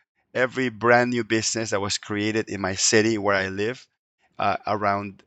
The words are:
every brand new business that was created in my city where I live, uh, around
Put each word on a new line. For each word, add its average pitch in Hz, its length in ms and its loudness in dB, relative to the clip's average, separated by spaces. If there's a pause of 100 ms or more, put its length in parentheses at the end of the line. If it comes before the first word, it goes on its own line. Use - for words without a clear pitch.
(360)
every 127 340 0
brand 120 400 4
new 120 140 0
business 110 480 -2
that 101 100 0
was 101 160 -2
created 107 520 -2
in 98 120 -6
my 95 140 -2
city 110 420 2
where 101 180 0
I 95 120 0
live, 104 400 -6 (500)
uh, 101 200 0 (100)
around 101 600 -2